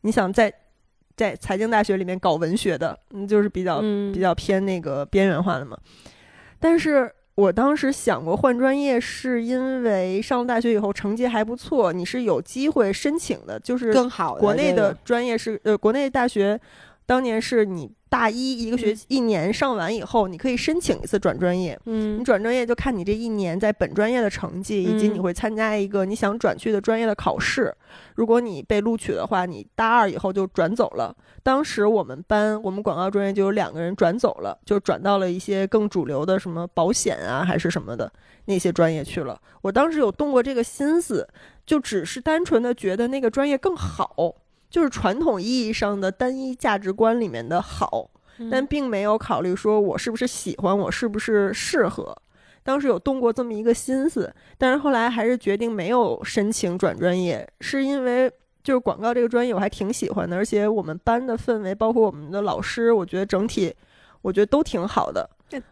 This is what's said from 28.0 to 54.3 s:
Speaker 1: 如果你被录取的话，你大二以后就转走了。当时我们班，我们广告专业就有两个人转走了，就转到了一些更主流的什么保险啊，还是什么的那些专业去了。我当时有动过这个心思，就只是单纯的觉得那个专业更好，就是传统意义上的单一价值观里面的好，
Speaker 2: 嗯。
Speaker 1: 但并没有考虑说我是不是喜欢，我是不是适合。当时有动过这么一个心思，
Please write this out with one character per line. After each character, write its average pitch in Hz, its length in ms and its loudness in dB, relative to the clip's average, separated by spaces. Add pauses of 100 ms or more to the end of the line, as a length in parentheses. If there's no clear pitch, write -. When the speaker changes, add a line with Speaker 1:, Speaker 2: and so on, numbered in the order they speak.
Speaker 1:
如 226 100 0
果 233 160 6
你 190 220 -6
被 208 180 0
录 226 160 0
取 196 160 -6
的 95 140 -2
话， 185 180 0
你 127 300 -10
大 226 140 0
二 226 200 6
以 - 80 -4
后 190 160 -2
就 190 140 0
转 185 280 0
走 240 160 2
了。 - 240 -4 (280)
当 262 200 2
时 208 240 0
我 214 160 4
们 131 240 -8
班， 214 360 2
我 196 80 -2
们 202 120 -6
广 175 140 0
告 185 140 -2
专 202 160 0
业 196 60 0
就 196 100 2
有 196 80 4
两 185 200 0
个 156 80 -12
人 170 160 -4
转 175 240 2
走 190 220 2
了， 95 240 -6
就 202 160 2
转 - 220 0
到 196 160 2
了 185 120 0
一 175 80 -4
些 196 280 -2
更 208 200 2
主 175 200 -2
流 143 180 -2
的 190 140 2
什 185 100 -6
么 170 200 -6
保 170 220 2
险 - 280 0
啊， 123 260 -2
还 175 140 2
是 180 120 0
什 - 120 -4
么 110 120 -10
的 120 160 -6 (360)
那 196 120 0
些 175 140 2
专 165 200 4
业 156 120 -4
去 160 200 -6
了。 123 140 -10 (220)
我 196 100 -2
当 277 220 4
时 311 60 -2
有 311 120 4
动 294 220 -2
过 247 100 4
这 269 120 -2
个 233 100 0
心 302 340 0
思， 220 300 -2 (380)
就 302 120 2
只 196 240 -2
是 165 160 -8
单 311 240 0
纯 240 200 2
的 247 100 0
觉 196 240 -2
得 233 120 0
那 269 120 -2
个 233 100 2
专 269 160 0
业 277 120 0
更 359 180 0
好， - 580 -4 (360)
就 339 120 2
是 285 60 4
传 226 320 -2
统 233 220 0
意 233 260 -2
义 - 20 -2
上 208 300 -2
的 190 100 0
单 247 240 -2
一 262 200 -6
价 214 240 0
值 196 120 -4
观 226 300 2
里 208 80 -2
面 117 180 -8
的 170 140 0
好， - 480 -4 (300)
Speaker 2:
嗯。 226 100 -10
Speaker 1:
但 262 180 0
并 285 200 -2
没 202 160 -2
有 208 160 2
考 165 240 -2
虑 180 120 0
说 214 240 2
我 202 200 0
是 - 120 -4
不 220 60 -6
是 247 100 -2
喜 - 300 -6
欢， 196 220 2
我 190 120 -2
是 - 160 -4
不 214 120 -4
是 208 340 2
适 - 340 -2
合。 - 300 -8 (460)
当 269 180 -2
时 277 60 -2
有 214 120 2
动 269 220 -2
过 233 100 2
这 247 140 -2
么 233 80 -6
一 214 100 -6
个 233 120 4
心 269 340 0
思， - 260 -4 (220)